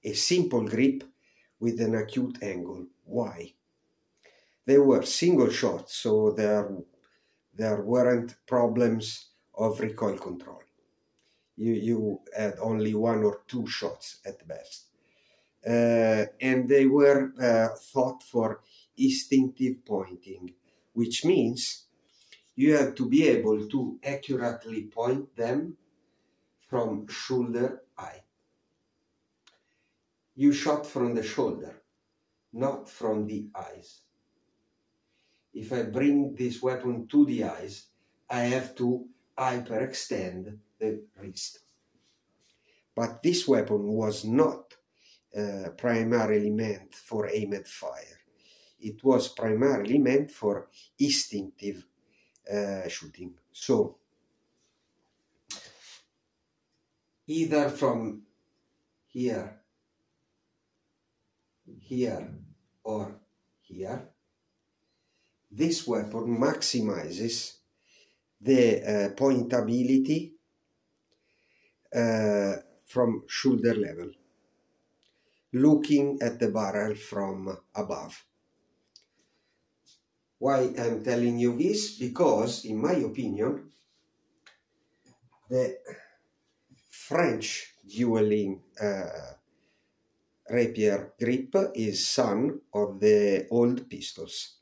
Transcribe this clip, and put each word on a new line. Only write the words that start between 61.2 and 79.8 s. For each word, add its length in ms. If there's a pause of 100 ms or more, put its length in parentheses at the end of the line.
here, 580 (460)
or 360 (420)
here, 480 (1400)
this 380
weapon 500
maximizes 1160 (840)
the, 440
uh, 320
pointability, 1160 (1600)
uh, 600 (280)
from 420
shoulder 460
level, 380 (1400)
looking 680
at 160
the 120
barrel 460
from 600 (160)
above. 520 (2000)